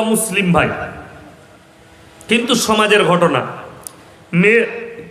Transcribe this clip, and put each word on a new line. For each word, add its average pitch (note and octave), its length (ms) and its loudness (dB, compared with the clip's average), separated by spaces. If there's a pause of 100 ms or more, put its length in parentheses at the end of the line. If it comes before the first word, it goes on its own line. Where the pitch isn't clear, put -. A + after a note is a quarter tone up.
অমুসলিম G3 500 -2
ভাই, C#3+ 180 2 (1500)
কিন্তু A#3+ 320 0 (140)
সমাজের G#3+ 380 2
ঘটনা। E3 360 2 (920)
মেয়ের G#3 320 4 (460)